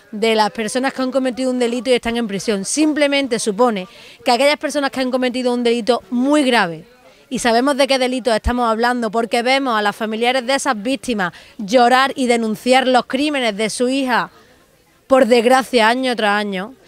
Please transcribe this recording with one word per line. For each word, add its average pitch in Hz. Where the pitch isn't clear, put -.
de 226
las 214
personas 247
que 262
han 254
cometido 262
un 254
delito 240
y 247
están 233
en 233
prisión. 196
Simplemente 277
supone 208
que 247
aquellas 277
personas 285
que 262
han 254
cometido 254
un 247
delito 233
muy 269
grave, 190
y 247
sabemos 254
de 269
qué 269
delito 247
estamos 240
hablando, 233
porque 233
vemos 254
a 208
las 208
familiares 233
de 262
esas 262
víctimas 220
llorar 247
y 262
denunciar 240
los 254
crímenes 262
de 214
su 247
hija, 254
por 262
desgracia, 240
año 254
tras 208
año, 208